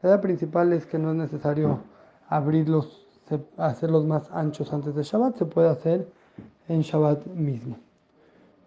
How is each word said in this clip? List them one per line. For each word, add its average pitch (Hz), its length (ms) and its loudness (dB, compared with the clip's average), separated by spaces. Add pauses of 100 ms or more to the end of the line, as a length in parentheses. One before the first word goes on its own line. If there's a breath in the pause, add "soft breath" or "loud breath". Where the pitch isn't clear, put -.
La 180 80 2
idea 196 100 6
principal 175 540 0
es 160 140 -2
que 165 100 -4
no 160 140 0
es 160 40 0
necesario 147 600 0 (500 loud breath)
abrirlos, 156 760 0 (240)
se-, 147 160 -4 (100)
hacerlos 160 520 0
más 156 240 -2
anchos 151 420 -4
antes 147 220 -4
de 147 80 -2
Shabbat, 240 340 0
se 175 80 0
puede 165 240 4
hacer 165 380 0 (600 loud breath)
en 165 140 0
Shabbat 151 460 2
mismo. 135 500 -6 (880 soft breath)